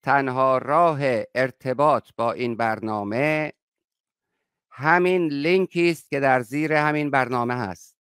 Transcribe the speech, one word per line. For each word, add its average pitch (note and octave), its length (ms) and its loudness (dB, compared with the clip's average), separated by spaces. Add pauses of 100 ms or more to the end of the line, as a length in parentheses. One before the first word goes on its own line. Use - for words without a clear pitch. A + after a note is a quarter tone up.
تنها C3 560 0
راه D#3 400 0 (360)
ارتباط C3 800 0
با A#2 160 -2
این A#2 240 -4
برنامه A2+ 960 -2 (1160)
همین F3 580 2
لینکی E3+ 640 0
است - 200 -8
که C#3 100 -4
در C3 200 2
زیر D3 320 -4
همین D3+ 380 0
برنامه B2 440 0
هست. G2+ 480 -8